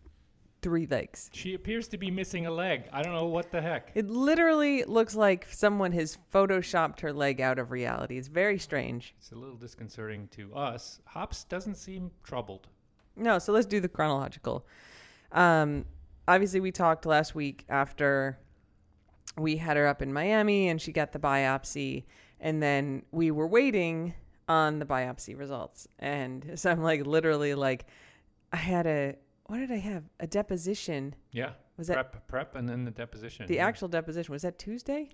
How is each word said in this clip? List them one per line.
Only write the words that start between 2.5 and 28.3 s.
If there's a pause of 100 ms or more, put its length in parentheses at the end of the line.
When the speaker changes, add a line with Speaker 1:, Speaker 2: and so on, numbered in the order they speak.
Speaker 2:
leg.
I
don't
know
what
the
heck.
Speaker 1:
It
literally
looks
like
someone
has (160)
photoshopped
her
leg
out
of
reality.
It's
very
strange.
Speaker 2:
It's
a
little
disconcerting
to
us.
Hops
doesn't
seem (140)
troubled. (480)
Speaker 1:
No,
so
let's
do
the
chronological. (680)
Um, (420)
obviously,
we
talked
last
week
after (1000)
we
had
her
up
in
Miami
and
she
got
the
biopsy, (340)
and
then (100)
we
were
waiting (340)
on
the
biopsy
results. (100)
And
so
I'm,
like,
literally,
like, (640)